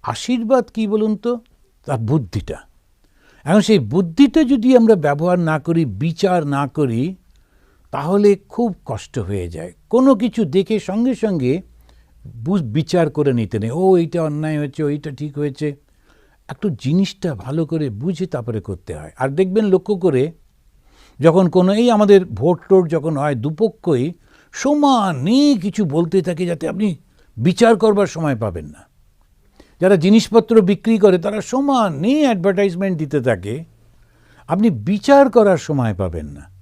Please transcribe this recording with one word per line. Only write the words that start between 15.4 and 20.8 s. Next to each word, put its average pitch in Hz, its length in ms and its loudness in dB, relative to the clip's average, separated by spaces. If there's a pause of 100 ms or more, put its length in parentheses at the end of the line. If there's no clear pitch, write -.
একটু - 220 -6
জিনিসটা 151 680 -2
ভালো 143 300 -6
করে 151 240 -4
বুঝে 160 360 -6
তারপরে 117 360 -6
করতে 90 340 -12
হয়। 78 220 -16
আর 135 120 -4
দেখবেন, 190 360 0
লক্ষ্য 190 300 0
করে, 165 360 0 (880)